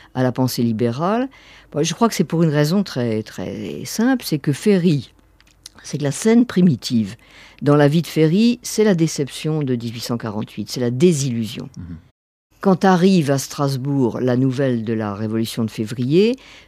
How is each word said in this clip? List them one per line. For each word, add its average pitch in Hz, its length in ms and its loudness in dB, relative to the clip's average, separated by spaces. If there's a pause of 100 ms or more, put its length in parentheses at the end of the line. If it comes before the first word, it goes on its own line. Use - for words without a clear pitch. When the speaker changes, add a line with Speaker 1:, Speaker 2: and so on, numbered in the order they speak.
(140)
Speaker 1:
à 131 80 0
la 127 100 2
pensée 127 300 -2
libérale ? 127 640 -2 (440)
Bon, 143 100 -2
je 170 120 -2
crois 233 140 2
que - 60 -4
c'est 175 100 0
pour 165 180 -2
une 160 80 2
raison 151 320 2
très, 117 420 -2
très 98 600 -10
simple, 247 400 -2
c'est 156 140 -2
que 147 140 -2
Ferry, 165 600 2 (680)
c'est - 160 -10
que 143 60 -6
la 139 80 0
scène 233 340 4
primitive 120 720 2 (460)
dans 147 140 4
la 147 120 6
vie 156 140 2
de - 40 -4
Ferry, 196 560 2
c'est - 220 0
la 208 100 4
déception 156 680 -2
de 131 120 -2
dix-huit 117 260 -6
cent 117 180 -6
quarante-huit, 107 520 -8
c'est 131 100 -6
la 120 100 0
désillusion. 127 800 0 (100)
Speaker 2:
Mhm. 85 180 -14 (640)
Speaker 1:
Quand 190 240 2
arrive 185 460 4
à 139 80 2
Strasbourg 135 800 -2
la 123 160 2
nouvelle 127 480 0
de 113 80 -4
la 107 220 -4
Révolution 110 500 -4
de 107 60 -4
février, 131 640 0 (320)